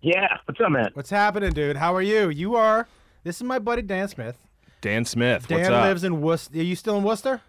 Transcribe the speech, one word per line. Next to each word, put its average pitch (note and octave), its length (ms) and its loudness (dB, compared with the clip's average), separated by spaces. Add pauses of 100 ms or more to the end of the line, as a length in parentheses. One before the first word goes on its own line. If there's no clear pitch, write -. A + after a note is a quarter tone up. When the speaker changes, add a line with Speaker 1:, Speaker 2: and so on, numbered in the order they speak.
Speaker 1:
Yeah, F3+ 440 0
what's - 140 -6
up, G#3+ 120 4
man? A#2 220 2
Speaker 2:
What's C#3 160 -10
happening, G3+ 420 0
dude? D3 240 0
How E3 180 0
are F#3 80 0
you? G#3 280 2
You F3 260 -4
are, A3 320 4 (340)
this - 140 -8
is - 60 -10
my B3+ 160 -2
buddy A#3+ 240 -2
Dan G3 260 -2
Smith. B2 280 -10 (440)
Speaker 3:
Dan A2 240 0
Smith, A#2+ 440 0
what's E3 140 0
Speaker 2:
Dan F#3 100 4
Speaker 3:
up? A#2+ 120 6
Speaker 2:
lives F#3+ 200 0
in E3+ 180 -2
Worcester. D#3+ 360 -2
Are E3 40 -2
you F3+ 120 -2
still G#3+ 220 -4
in G3+ 80 0
Worcester? A#3+ 440 -2